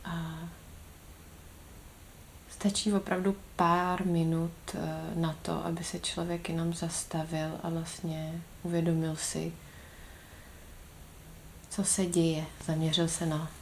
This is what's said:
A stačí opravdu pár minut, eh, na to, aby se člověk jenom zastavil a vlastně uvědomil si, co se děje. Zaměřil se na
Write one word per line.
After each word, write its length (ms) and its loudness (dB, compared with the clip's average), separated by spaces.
A 340 -4
stačí 420 2
opravdu 440 4
pár 500 6
minut, 440 4
eh, 460 -2
na 220 2
to, 240 0
aby 180 0
se 140 -4
člověk 500 -2
jenom 260 2
zastavil 760 -2
a 60 -2
vlastně 760 -2
uvědomil 540 4
si, 360 -2
co 140 0
se 220 4
děje. 380 4
Zaměřil 420 4
se 180 0
na 240 0